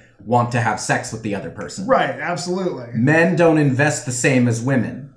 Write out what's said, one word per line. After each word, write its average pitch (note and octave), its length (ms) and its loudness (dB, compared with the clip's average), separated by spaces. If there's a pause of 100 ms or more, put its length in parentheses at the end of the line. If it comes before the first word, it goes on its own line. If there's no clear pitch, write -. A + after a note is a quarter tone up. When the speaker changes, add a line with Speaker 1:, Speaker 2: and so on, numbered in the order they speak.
(240)
Speaker 1:
want A#2 280 0
to B2 80 0
have A2+ 200 -2
sex - 320 -2
with - 100 -10
the G#2 120 -4
other F#2 160 -8
person. - 360 -10
Speaker 2:
Right, E3+ 320 0
absolutely. F3 760 -6
Speaker 1:
Men D#3+ 420 4
don't E3 220 6
invest C#3+ 480 2
the B2+ 60 -6
same B2+ 360 2
as A2+ 140 0
women. A#2+ 540 -2